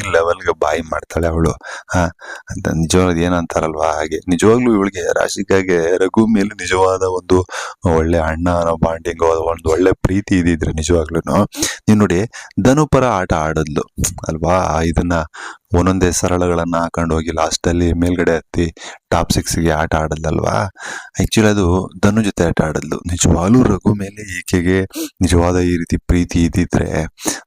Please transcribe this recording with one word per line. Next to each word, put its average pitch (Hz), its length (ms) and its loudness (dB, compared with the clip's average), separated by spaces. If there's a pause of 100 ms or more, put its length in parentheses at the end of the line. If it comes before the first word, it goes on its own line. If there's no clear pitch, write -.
(120)
ಲೆವೆಲ್‌ಗೆ 85 480 0
ಬಾಯಿ 78 200 0
ಮಾಡ್ತಾಳೆ 80 460 -4
ಅವಳು, 82 240 0 (420)
ಹಾ, 90 80 2 (500)
ಅಂತ - 180 -6
ನಿಜವಾಗ್ಲೂ 85 480 2
ಏನಂತಾರಲ್ವಾ 80 760 0
ಹಾಗೆ. 78 240 -4 (120)
ನಿಜವಾಗ್ಲೂ 110 460 4
ಇವಳಿಗೆ, 90 480 0
ರಾಶಿಕಾಗೆ 92 760 0
ರಘು 101 280 2
ಮೇಲೆ 104 220 2
ನಿಜವಾದ 92 540 0
ಒಂದು 90 440 0 (500)
ಒಳ್ಳೆ 82 220 2
ಅಣ್ಣ 80 320 0
ಅನ್ನೋ 85 260 0
ಬಾಂಡಿಂಗ್, 82 460 -4
ಒಂದು 80 480 0
ಒಳ್ಳೆ 90 220 2
ಪ್ರೀತಿ 95 460 0
ಇದಿದ್ರೆ 82 340 0
ನಿಜವಾಗ್ಲೂನು. 82 720 0 (440)
ನೀನ್ - 100 6
ನೋಡಿ, 98 280 2 (360)
ಧನು 143 240 4
ಪರ 131 180 2
ಆಟ 95 280 0
ಆಡಿದ್ಲು 78 500 -2 (460)
ಅಲ್ವಾ? 80 540 0
ಇದನ್ನ 82 300 0 (640)
ಒಂದೊಂದೇ 90 380 2
ಸರಳಗಳನ್ನ 87 640 0
ಹಾಕೊಂಡು 82 380 -2
ಹೋಗಿ 80 220 -2
ಲಾಸ್ಟಲ್ಲಿ 85 560 0
ಮೇಲ್ಗಡೆ 85 440 2
ಹತ್ತಿ 82 360 -4 (380)
ಟಾಪ್ 85 220 0
ಸಿಕ್ಸ್‌ಗೆ 82 380 0
ಆಟ 78 240 0
ಆಡಲ್ದಲ್ವಾ? 80 760 -2 (520)
Actually 107 280 2
ಅದು 92 400 0 (120)
ಧನು 104 200 2
ಜೊತೆ 98 220 0
ಆಟ - 160 0
ಆಡಲ್ದು. - 360 -4
ನಿಜವಾಗ್ಲೂ 87 640 2
ರಘು 104 320 0
ಮೇಲೆ 101 440 -10
ಈಕೆಗೆ 92 440 0 (380)
ನಿಜವಾದ 87 380 4
ಈ 90 120 2
ರೀತಿ 85 260 -2
ಪ್ರೀತಿ 87 480 0
ಇದ್ದಿದ್ರೆ 82 600 -2 (420)